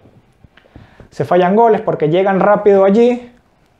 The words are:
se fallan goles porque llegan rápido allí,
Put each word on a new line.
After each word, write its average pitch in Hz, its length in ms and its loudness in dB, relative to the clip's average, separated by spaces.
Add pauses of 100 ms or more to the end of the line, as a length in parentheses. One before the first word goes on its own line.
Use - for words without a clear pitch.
(1080)
se - 140 -8
fallan 180 320 0
goles 220 240 2
porque 156 300 -4
llegan 190 320 -2
rápido 202 420 2
allí, 233 460 0 (500)